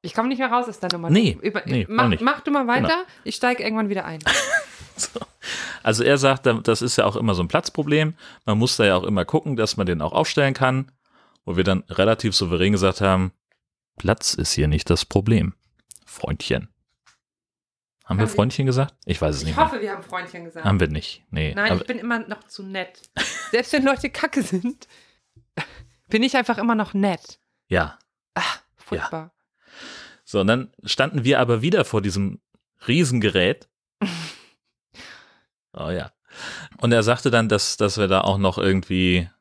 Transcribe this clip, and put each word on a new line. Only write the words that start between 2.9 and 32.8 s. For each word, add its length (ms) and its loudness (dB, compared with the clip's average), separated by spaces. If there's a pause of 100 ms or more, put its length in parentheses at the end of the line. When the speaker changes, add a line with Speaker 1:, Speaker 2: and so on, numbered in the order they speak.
Speaker 1:
ich 100 -8
steig 240 0
irgendwann 300 -2
wieder 160 -4
ein. 180 -10
Speaker 2:
<laughs> 60 0 (640)
So. 260 -8 (600)
Also 220 0
er 140 4
sagt, 280 2
da-, 160 4
das 200 2
ist 160 0
ja 80 4
auch 100 2
immer 180 0
so 80 0
ein 60 0
Platzproblem. 680 0 (300)
Man 120 2
muss 180 2
da 80 2
ja 140 6
auch 80 0
immer 180 0
gucken, 320 0
dass 220 -2
man 80 0
den 160 0
auch 100 -2
aufstellen 420 2
kann. 380 0 (540)
Wo 100 -4
wir 80 4
dann 240 2
relativ 480 2
souverän 380 2
gesagt 260 2
haben, 320 2 (680)
„Platz 360 -2
ist 180 -2
hier 160 2
nicht 220 0
das 160 4
Problem, 480 0 (520)
Freundchen.“ 580 -4 (1400)
Haben 0 -
wir 60 -20
Speaker 1:
Haben 100 -2
wir 80 2
Speaker 2:
Freundchen 380 0
gesagt? 280 0 (120)
Ich 160 -2
weiß 160 0
es 60 -8
Speaker 1:
Ich 40 -4
Speaker 2:
nicht 100 -2
Speaker 1:
hoffe, 180 4
Speaker 2:
mehr. 80 -4
Speaker 1:
wir 100 -6
haben 100 -12
Freundchen 400 -12
gesagt. 220 -14
Speaker 2:
Haben 160 4
wir 80 2
nicht. 420 -8
Nee, 240 -4
Speaker 1:
Nein, 160 0
Speaker 2:
aber 100 0
Speaker 1:
ich 60 -10
bin 100 -6
immer 220 -4
noch 240 -12
zu 200 -20
nett. 380 -10 (500)
Selbst 200 -2
wenn 140 2
Leute 240 0
kacke 320 -2
sind, 480 -4 (1200)
bin 140 2
ich 120 0
einfach 220 0
immer 180 0
noch 180 -4
nett. 460 -2 (300)
Speaker 2:
Ja. 280 -2 (380)
Speaker 1:
Ah, 60 -2 (340)
furchtbar. 580 -10
Speaker 2:
Ja. 380 -20 (540)
So, 160 -2
und 60 2
dann 260 0 (100)
standen 400 -2
wir 160 4
aber 220 2
wieder 240 2
vor 160 -2
diesem 400 -4 (440)